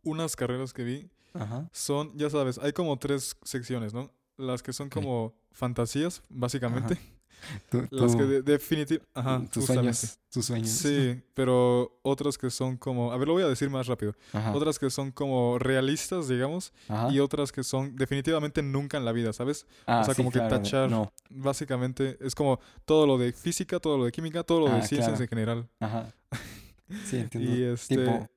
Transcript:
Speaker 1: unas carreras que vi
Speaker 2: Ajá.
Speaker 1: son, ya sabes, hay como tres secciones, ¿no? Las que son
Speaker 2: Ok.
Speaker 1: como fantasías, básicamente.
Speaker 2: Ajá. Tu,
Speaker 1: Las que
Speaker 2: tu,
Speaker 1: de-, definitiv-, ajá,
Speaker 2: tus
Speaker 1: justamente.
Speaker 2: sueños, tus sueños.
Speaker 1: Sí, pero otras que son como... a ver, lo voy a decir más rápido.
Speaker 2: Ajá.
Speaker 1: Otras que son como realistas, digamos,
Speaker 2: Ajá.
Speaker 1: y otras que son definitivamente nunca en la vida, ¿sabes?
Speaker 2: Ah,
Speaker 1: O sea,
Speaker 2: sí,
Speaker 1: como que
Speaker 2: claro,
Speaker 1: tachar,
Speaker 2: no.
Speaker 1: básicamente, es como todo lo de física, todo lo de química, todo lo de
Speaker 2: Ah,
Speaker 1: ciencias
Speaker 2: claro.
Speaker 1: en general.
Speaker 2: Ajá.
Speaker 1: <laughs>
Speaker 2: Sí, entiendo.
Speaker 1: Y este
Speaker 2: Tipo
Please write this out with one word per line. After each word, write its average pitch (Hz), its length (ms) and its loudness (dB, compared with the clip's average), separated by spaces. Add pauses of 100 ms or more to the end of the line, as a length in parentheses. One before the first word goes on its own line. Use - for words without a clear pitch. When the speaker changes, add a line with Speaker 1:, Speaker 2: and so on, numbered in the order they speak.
Speaker 1:
unas 160 340 -2
carreras 127 360 -4
que 123 100 -8
vi 127 260 -6 (240)
Speaker 2:
Ajá. 127 380 -6
Speaker 1:
son, 147 460 -4
ya 147 120 0
sabes, 131 300 0
hay 147 140 0
como 156 240 0
tres 139 460 -4
secciones, 120 500 -6
¿no? 131 180 -10 (260)
Las 127 260 -6
que 127 100 -8
son 143 140 -8
Speaker 2:
Ok. 135 60 -14
Speaker 1:
como 123 400 -2 (180)
fantasías, 127 800 -2
básicamente. 123 680 -2
Speaker 2:
Ajá. - 80 -14 (680)
Tu, 123 220 0
Speaker 1:
Las 123 240 4
que 117 80 4
Speaker 2:
tu, 135 60 4
Speaker 1:
de-, 135 140 2
definitiv-, 147 580 2 (120)
ajá, 131 260 0 (100)
Speaker 2:
tus 117 160 -2
Speaker 1:
justamente. 123 300 4
Speaker 2:
sueños, - 240 -6 (100)
tus 120 180 -2
sueños. 113 220 -2
Speaker 1:
Sí, 131 520 2 (120)
pero 123 680 4
otras 139 360 0
que 131 120 -4
son 131 280 -4
como... 120 360 -2
a 127 40 -2
ver, 139 120 0
lo 165 60 4
voy 185 80 2
a 165 40 2
decir 139 220 0
más 131 180 -4
rápido. 107 260 -2 (200)
Speaker 2:
Ajá. 107 200 -2
Speaker 1:
Otras 147 260 0
que 139 100 0
son 135 220 -4
como 123 480 0
realistas, 135 680 0
digamos, 131 460 -2 (160)
Speaker 2:
Ajá. 113 240 0
Speaker 1:
y 135 60 4
otras 143 340 0
que 135 100 -6
son 135 320 -4
definitivamente 147 640 0
nunca 139 360 -2
en 127 80 -2
la 117 80 0
vida, 113 180 0
¿sabes? 131 340 -4 (220)
Speaker 2:
Ah, 117 140 4
Speaker 1:
O - 20 4
sea, 127 120 2
Speaker 2:
sí, - 60 0
Speaker 1:
como 123 100 2
que 127 80 2
Speaker 2:
claro, 117 180 2
Speaker 1:
tachar, 131 320 2
Speaker 2:
no. 110 240 0 (160)
Speaker 1:
básicamente, 131 880 -2
es 131 160 -6
como 135 240 2 (260)
todo 156 220 8
lo 135 100 6
de 123 140 2
física, 175 480 -4
todo 151 180 0
lo 127 80 2
de 120 60 0
química, 165 320 -6
todo 170 180 6
lo 151 40 6
de 120 140 6
Speaker 2:
Ah, - 20 2
Speaker 1:
ciencias 113 300 2
Speaker 2:
claro. 110 120 0
Speaker 1:
en 113 60 -4
general. 117 400 -2 (100)
Speaker 2:
Ajá. 113 320 -4 (200)
Speaker 1:
<laughs> - 720 -12
Speaker 2:
Sí, 131 120 -2
entiendo. 123 380 0
Speaker 1:
Y 123 80 2
este 123 340 0
Speaker 2:
Tipo 120 380 2